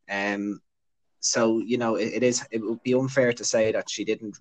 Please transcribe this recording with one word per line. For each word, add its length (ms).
Um, 520
so, 380
you 180
know, 180
it, 200
it 80
is, 280
it 120
would 200
be 100
unfair 400
to 100
say 280
that 180
she 140
didn't 380